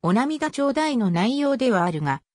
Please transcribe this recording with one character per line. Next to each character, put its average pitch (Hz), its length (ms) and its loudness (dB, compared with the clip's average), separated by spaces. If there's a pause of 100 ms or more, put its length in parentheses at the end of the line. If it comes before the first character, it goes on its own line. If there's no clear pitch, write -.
お 175 140 2
涙 294 360 0
ち - 120 -4
ょ 277 60 2
う 277 40 0
だ 311 160 0
い 285 80 -2
の 208 140 0
内 202 280 0
容 277 200 0
で 254 120 2
は 180 140 2
あ 180 60 0
る 156 100 -4
が、 143 220 -2 (120)